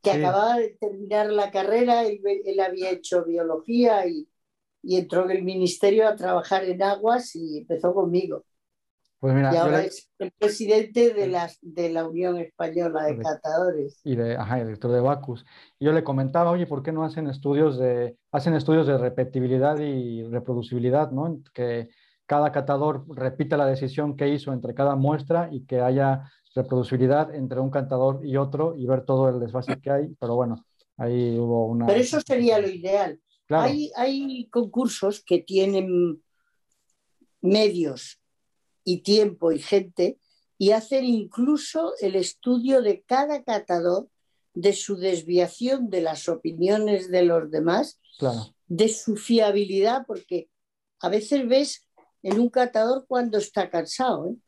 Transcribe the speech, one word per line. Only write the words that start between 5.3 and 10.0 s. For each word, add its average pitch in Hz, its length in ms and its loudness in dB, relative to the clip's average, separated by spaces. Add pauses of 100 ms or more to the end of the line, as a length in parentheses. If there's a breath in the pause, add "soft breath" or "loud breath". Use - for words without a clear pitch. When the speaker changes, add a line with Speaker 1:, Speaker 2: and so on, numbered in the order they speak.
Speaker 1:
el 190 120 0
ministerio 185 640 2
a 214 80 2
trabajar 185 500 0
en 185 180 -2
aguas 214 520 0
y 156 240 -8
empezó 170 340 -2
conmigo. 180 520 0 (760)
Speaker 2:
Pues 135 140 2
mira, 135 180 4
Speaker 1:
Y 170 40 2
Speaker 2:
yo 165 60 4
Speaker 1:
ahora 156 200 2
Speaker 2:
le - 60 -4
Speaker 1:
es - 220 -14 (100)